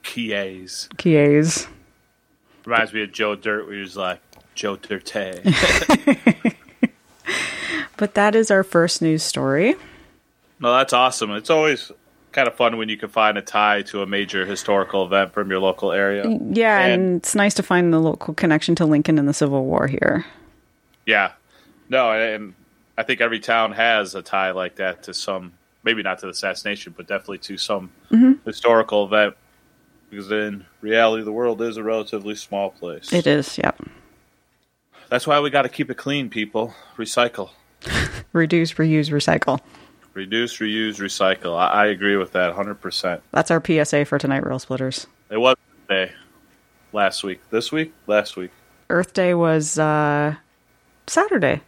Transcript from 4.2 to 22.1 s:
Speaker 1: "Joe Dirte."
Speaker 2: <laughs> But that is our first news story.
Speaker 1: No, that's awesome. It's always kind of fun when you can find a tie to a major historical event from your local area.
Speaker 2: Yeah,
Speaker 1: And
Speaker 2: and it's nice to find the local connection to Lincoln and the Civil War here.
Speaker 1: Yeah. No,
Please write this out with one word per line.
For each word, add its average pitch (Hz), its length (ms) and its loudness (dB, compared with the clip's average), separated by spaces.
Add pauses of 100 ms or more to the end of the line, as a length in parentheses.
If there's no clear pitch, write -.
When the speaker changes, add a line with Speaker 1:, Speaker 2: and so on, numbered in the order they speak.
Speaker 1:
"Joe 101 220 -6
Dirte." 95 680 -8
Speaker 2:
<laughs> - 1120 2 (1400)
But 208 160 -2
that 208 200 4
is 220 160 4
our 190 120 6
first 175 380 2
news 156 220 2
story. 143 520 0 (840)
Speaker 1:
No, 123 160 4
that's 131 160 4
awesome. 123 380 2
It's 104 180 -8
always 156 420 2 (420)
kind 135 140 2
of 117 80 -2
fun 117 220 2
when 110 140 -4
you 104 80 -6
can 107 100 -10
find 107 300 2
a 95 40 -6
tie 104 400 2
to 98 200 -6
a 95 40 -4
major 98 380 -2
historical 98 600 0
event 95 260 0
from 101 160 -4
your 95 120 0
local 95 320 0
area. 101 320 0 (260)
Speaker 2:
Yeah, 214 300 2
Speaker 1:
And 185 120 4
Speaker 2:
and 180 240 2
it's - 180 -4
nice 208 200 2
to 202 80 -2
find 180 320 2
the 160 40 4
local 160 360 -2
connection 160 420 2
to 175 100 2
Lincoln 151 320 4
and 143 80 2
the 143 60 0
Civil 139 320 0
War 135 220 2
here. - 400 0 (800)
Speaker 1:
Yeah. 101 260 2 (560)
No, 127 240 2